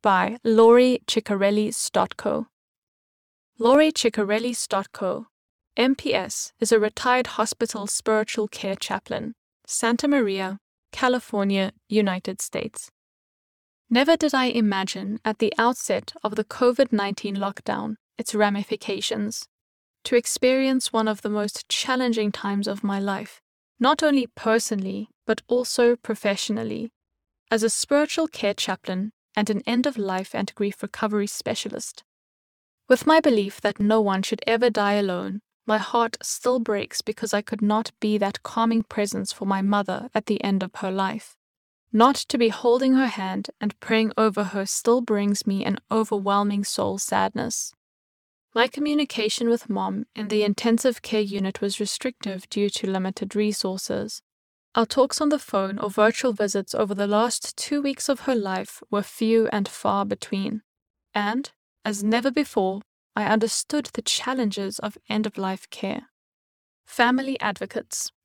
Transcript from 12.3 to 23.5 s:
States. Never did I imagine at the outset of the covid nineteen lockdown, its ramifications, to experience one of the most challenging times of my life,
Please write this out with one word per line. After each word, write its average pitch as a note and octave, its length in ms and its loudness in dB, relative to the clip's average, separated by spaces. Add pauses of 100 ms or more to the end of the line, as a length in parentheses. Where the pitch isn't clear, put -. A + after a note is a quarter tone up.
States. - 520 -8 (960)
Never C#4 260 6
did D4+ 200 2
I B3+ 100 2
imagine G3 800 -2
at A3 140 -2
the A3 180 2
outset A3+ 560 0 (100)
of G#3+ 120 -2
the G#3+ 100 -2
covid B3+ 460 2
nineteen G3+ 460 -2
lockdown, G#3 580 -6 (240)
its - 160 -6
ramifications, G#3 1120 -2 (560)
to - 120 0
experience C4 760 2
one A3 140 2
of G#3+ 160 -2
the G#3 60 -2
most G#3 400 -4
challenging A#3 640 0
times G3+ 360 -4
of G3+ 160 -4
my G3 160 -2
life, G3+ 420 -6 (380)